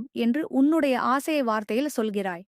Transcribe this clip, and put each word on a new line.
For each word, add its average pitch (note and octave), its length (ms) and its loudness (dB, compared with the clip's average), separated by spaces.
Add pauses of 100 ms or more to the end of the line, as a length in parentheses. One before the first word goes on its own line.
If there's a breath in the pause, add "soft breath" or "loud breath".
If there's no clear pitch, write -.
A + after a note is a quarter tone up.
(140)
என்று A#3+ 360 0
உன்னுடைய C#4+ 520 4
ஆசையை C#4 420 0
வார்த்தையில் A3+ 520 -2
சொல்கிறாய். G3 600 -4